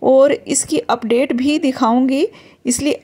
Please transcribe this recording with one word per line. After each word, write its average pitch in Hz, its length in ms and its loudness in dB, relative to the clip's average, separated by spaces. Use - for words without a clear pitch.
और 269 300 4
इसकी - 480 -4
update 240 520 -2
भी 277 260 -2
दिखाऊँगी, 262 680 0
इसलिए 277 380 -2